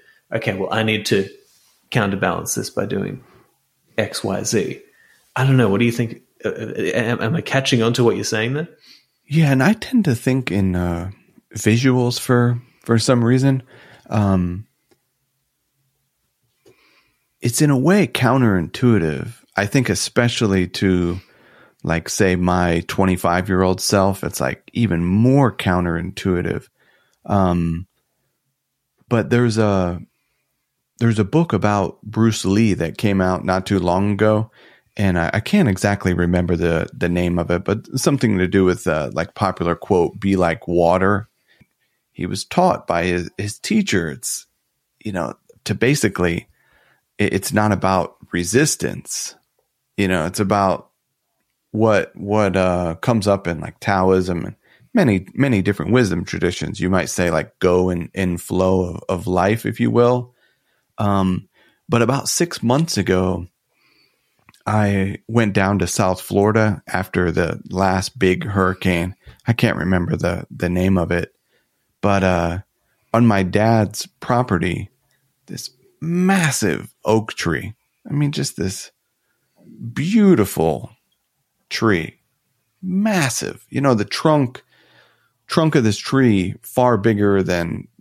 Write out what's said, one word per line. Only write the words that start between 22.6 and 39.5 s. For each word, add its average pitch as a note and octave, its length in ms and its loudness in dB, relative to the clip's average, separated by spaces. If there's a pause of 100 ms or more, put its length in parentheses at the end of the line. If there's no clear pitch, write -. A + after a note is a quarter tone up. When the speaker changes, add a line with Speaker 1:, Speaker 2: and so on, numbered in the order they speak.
Speaker 2:
twenty-five-year-old F#2 920 0
self, G2 440 0
it's, - 160 -8
like, - 320 -6
even F2+ 320 0
more A#2 500 4
counterintuitive. F2+ 1120 -2 (560)
Um, F2 640 0 (1200)
but A2+ 220 0
there's A#2+ 280 2
a, F#2 420 0 (960)
there's A#2 200 2
a G#2+ 60 2
book D#3+ 280 0
about G2+ 500 0
Bruce A2 420 0
Lee G2+ 300 2
that E2 240 -4
came G2 220 0
out F#2 240 0
not F#2 220 -2
too G2+ 120 0
long F#2 340 0
ago, G#2+ 380 0 (460)
and F#2+ 220 2
I, E2 160 -2
I G#2+ 60 -2
can't F#3+ 280 2
exactly F#2+ 460 0
remember F2 420 0
the, E2 360 0
the F2 160 -4
name F2 300 0
of E2+ 120 -2
it, G#2 140 -2
but G#2+ 220 -4 (120)
something B2 400 0
to F2+ 80 2
do F#2+ 180 2
with, F2+ 220 0
uh, D2+ 260 -2
like, E2 220 -6
popular E2+ 400 -2